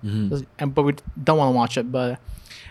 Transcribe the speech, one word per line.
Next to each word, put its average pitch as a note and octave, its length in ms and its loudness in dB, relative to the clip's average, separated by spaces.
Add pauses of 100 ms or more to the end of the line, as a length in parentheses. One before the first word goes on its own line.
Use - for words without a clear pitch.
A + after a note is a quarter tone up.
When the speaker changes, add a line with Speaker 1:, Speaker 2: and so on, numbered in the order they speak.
Speaker 1:
Mm-hmm. G#2 260 -2
Speaker 2:
Just, C#3 160 -4 (140)
and, C#3 160 -2
but D3 80 4
we C#3+ 100 2 (300)
don't D#3 140 4
wanna C#3 140 4
watch A#2+ 260 2
it. B2 140 -2
But, B2 280 -2 (520)